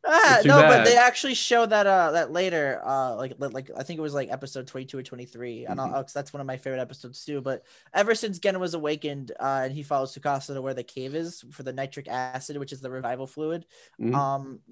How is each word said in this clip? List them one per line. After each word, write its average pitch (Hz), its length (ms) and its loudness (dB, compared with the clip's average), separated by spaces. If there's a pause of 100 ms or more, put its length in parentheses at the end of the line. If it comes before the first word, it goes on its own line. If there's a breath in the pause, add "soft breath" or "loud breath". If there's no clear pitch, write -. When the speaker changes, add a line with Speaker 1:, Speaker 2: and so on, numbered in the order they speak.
Speaker 1:
Ah, 311 260 8
Speaker 2:
It's 220 80 6
too - 60 8
Speaker 1:
no, - 120 10
but 151 80 10
Speaker 2:
bad. 123 180 8
Speaker 1:
they 240 80 8
actually 247 380 4
show 233 320 4
that, 208 200 2
uh, 185 260 4
that 151 200 0
later, 160 540 -2
uh, 131 320 -2
like, 131 220 -8
li-, 139 100 -4
like, 135 260 -10
I 131 80 -8
think 165 140 -10
it 156 40 -8
was, 151 120 -6
like, 139 180 -4
episode 135 340 -10
twenty-two 131 320 -12
or 131 60 -10
twenty-three. 120 640 -14
And - 160 -8
I'll, 131 60 -6
Speaker 2:
Mm-hmm. - 100 -8
Speaker 1:
oh, 139 60 -4
'cause - 100 -16
that's 143 180 -8
one 143 80 -12
of 135 80 -8
my 131 80 -8
favorite 131 240 -8
episodes 127 460 -12
too. 143 160 -8
But 131 220 -8 (300 soft breath)
ever 202 220 2
since 208 240 -8
Gen 196 180 -2
was 180 160 -6
awakened, 147 640 -6
uh, 135 280 -2
and 135 80 -8
he 147 100 -10
follows 135 320 -4
Tsukasa 139 380 -6
to 135 80 -8
where 135 140 -6
the 123 80 -8
cave 131 300 -12
is 165 380 -8
for 143 120 -18
the 131 100 -8
nitric 135 340 -10
acid, 127 500 -8
which 139 140 -10
is 135 80 -14
the 135 100 -12
revival 127 380 -8
fluid, 156 380 -8 (340 soft breath)
Speaker 2:
Mm-hmm. 117 160 -2
Speaker 1:
um, 135 440 -4 (120)